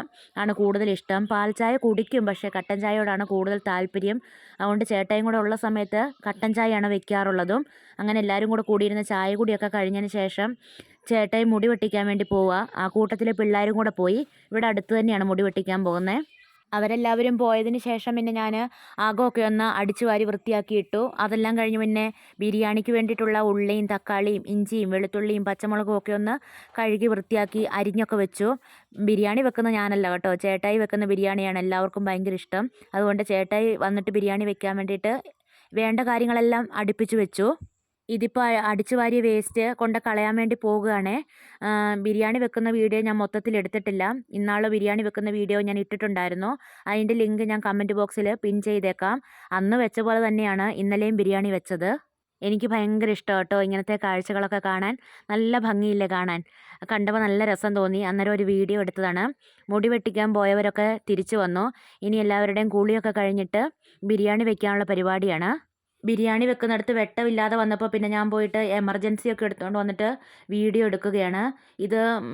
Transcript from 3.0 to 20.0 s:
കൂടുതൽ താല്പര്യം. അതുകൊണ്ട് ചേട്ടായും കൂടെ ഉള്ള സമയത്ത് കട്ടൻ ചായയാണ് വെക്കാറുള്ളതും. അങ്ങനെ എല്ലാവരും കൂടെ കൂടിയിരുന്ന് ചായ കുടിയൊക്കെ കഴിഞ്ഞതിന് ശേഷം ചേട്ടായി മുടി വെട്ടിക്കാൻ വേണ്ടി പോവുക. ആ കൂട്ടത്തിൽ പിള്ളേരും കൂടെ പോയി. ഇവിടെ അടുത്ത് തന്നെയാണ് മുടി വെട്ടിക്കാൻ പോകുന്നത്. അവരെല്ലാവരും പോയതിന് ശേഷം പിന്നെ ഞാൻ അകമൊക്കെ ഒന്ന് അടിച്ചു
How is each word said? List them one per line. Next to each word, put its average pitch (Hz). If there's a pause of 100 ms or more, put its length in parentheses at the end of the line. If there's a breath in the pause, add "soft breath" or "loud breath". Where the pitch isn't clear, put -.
കൂടുതൽ 196
താല്പര്യം. 196 (340 loud breath)
അതുകൊണ്ട് 208
ചേട്ടായും 214
കൂടെ 226
ഉള്ള 214
സമയത്ത് 214 (200)
കട്ടൻ 214
ചായയാണ് 220
വെക്കാറുള്ളതും. 196 (360 loud breath)
അങ്ങനെ 214
എല്ലാവരും 208
കൂടെ 220
കൂടിയിരുന്ന് 208
ചായ 190
കുടിയൊക്കെ 208
കഴിഞ്ഞതിന് 202
ശേഷം 202 (580 loud breath)
ചേട്ടായി 226
മുടി 220
വെട്ടിക്കാൻ 214
വേണ്ടി 202
പോവുക. 190 (220)
ആ -
കൂട്ടത്തിൽ 214
പിള്ളേരും 208
കൂടെ 214
പോയി. 185 (260 soft breath)
ഇവിടെ 226
അടുത്ത് 208
തന്നെയാണ് 220
മുടി 190
വെട്ടിക്കാൻ 190
പോകുന്നത്. 185 (500 soft breath)
അവരെല്ലാവരും 233
പോയതിന് 233
ശേഷം 233
പിന്നെ 233
ഞാൻ 220 (440 loud breath)
അകമൊക്കെ 226
ഒന്ന് 214 (100)
അടിച്ചു 202